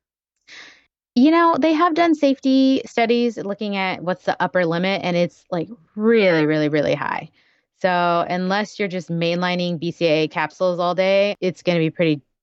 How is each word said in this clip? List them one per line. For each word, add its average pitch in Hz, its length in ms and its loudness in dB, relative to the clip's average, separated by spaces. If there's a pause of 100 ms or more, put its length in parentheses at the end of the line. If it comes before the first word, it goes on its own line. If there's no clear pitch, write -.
(1160)
You 262 160 6
know, 330 280 4
they 320 140 2
have 330 220 2
done 339 200 2
safety 269 720 2
studies 233 500 0
looking 202 400 -6
at 190 260 -4
what's 180 220 -6
the - 160 -2
upper 180 240 0
limit, 175 380 0
and 175 140 -2
it's, 175 340 -2
like, 175 180 -6 (280)
really, 202 500 4
really, 151 220 0
really 147 260 0
high. 143 360 -6 (500)
So 175 480 0
unless 185 500 -4
you're 208 100 -4
just 180 220 -10
mainlining 175 680 -2
B 170 120 -6
C 170 160 -2
A 156 180 2
A 156 40 -2
capsules 170 500 -2
all 175 160 -2
day, 196 460 0
it's 180 220 -4
gonna 175 160 0
be 160 120 0
pretty 156 300 -2 (220)